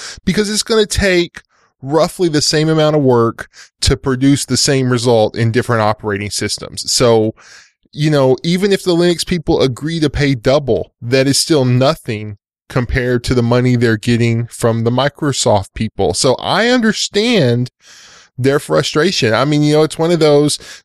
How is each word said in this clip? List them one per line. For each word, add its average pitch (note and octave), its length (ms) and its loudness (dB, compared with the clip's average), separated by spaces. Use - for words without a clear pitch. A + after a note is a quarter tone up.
because G3 240 -2
it's G#3+ 140 -4
gonna A3 220 0
take F3+ 560 -2
roughly D#3+ 480 0
the D3 140 0
same D#3 260 0
amount D3+ 260 2
of D3 60 2
work A#2 480 0
to C3+ 160 0
produce C#3 480 0
the B2 120 -4
same C3 340 0
result A#2 440 2
in A#2 160 0
different A#2 300 0
operating G#2 480 -2
systems. - 640 -8
So, A2+ 420 2
you D3+ 200 -2
know, C3 320 4
even F#3 280 0
if F#3+ 120 -2
the F3+ 120 0
Linux F3 300 0
people E3 360 -2
agree C#3+ 380 -2
to D3+ 100 2
pay C#3 260 0
double, B2 640 0
that B2 240 0
is C#3 140 0
still C#3+ 260 2
nothing B2 720 -2
compared B2 540 -2
to C3 100 -4
the B2 100 2
money B2 320 2
they're A#2 220 2
getting A#2 480 0
from A2+ 380 -2
the A#2 80 0
Microsoft B2+ 800 -2
people. G2 400 -4
So C3 220 0
I F3+ 340 -2
understand G#3 1000 0
their C3+ 220 2
frustration. D#3 760 0
I A#2 100 2
mean, D3 180 2
you D3+ 120 2
know, D#3 100 4
it's - 160 -4
one E3 120 0
of E3+ 80 2
those, D3 640 0